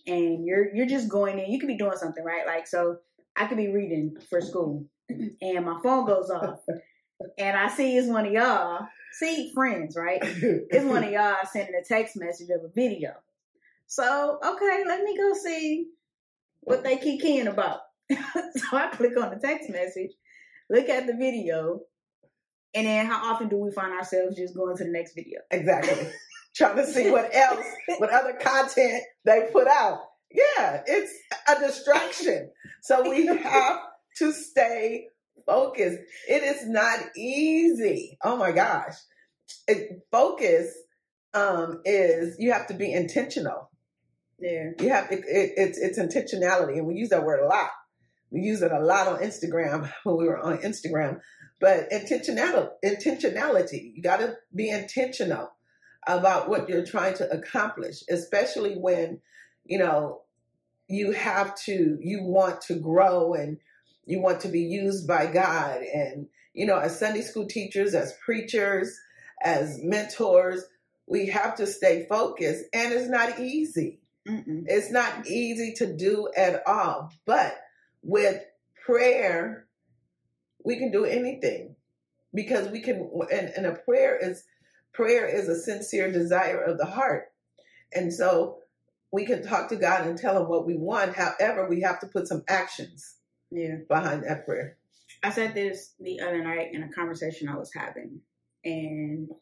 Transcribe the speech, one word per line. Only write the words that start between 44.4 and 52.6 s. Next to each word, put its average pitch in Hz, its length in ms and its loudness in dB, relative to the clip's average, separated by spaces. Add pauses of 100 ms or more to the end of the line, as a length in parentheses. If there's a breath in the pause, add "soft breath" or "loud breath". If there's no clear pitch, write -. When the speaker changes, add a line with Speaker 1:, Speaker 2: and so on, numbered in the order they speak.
Speaker 2:
You 202 100 4
have, 202 220 2
it, 190 140 -2
it, 185 300 2
it's, 185 220 0
it's 135 200 -2
intentionality, 180 800 0
and 160 80 -4
we 170 100 -4
use 214 140 -2
that 165 140 4
word 151 160 2
a 143 60 4
lot. 185 240 2 (600)
We 165 100 -4
use 208 220 -2
it 160 100 2
a 147 80 0
lot 185 280 4
on 170 120 -2
Instagram 165 800 -4
<laughs> - 60 -20
when 180 120 2
we 165 100 2
were - 120 2
on 160 200 -2
Instagram. 156 600 -4 (400 soft breath)
But 185 320 6
intentional, 240 920 0